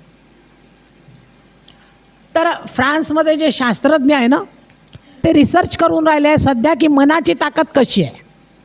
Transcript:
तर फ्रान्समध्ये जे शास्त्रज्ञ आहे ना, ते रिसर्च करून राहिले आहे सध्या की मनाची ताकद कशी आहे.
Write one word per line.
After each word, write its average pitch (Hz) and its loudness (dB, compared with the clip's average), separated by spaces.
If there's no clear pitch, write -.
तर 330 0
फ्रान्समध्ये 311 -2
जे 311 0
शास्त्रज्ञ 269 0
आहे 247 0
ना, 269 2
ते 330 2
रिसर्च 330 2
करून 330 0
राहिले 294 2
आहे 302 2
सध्या 269 0
की 320 2
मनाची 302 2
ताकद 302 -4
कशी 220 0
आहे. - -10